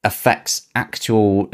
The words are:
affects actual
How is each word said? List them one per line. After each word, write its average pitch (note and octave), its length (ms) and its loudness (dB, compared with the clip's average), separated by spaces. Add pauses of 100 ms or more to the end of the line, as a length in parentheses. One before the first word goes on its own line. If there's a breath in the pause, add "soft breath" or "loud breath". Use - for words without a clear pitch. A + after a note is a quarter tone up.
affects - 720 -2
actual G#2 800 0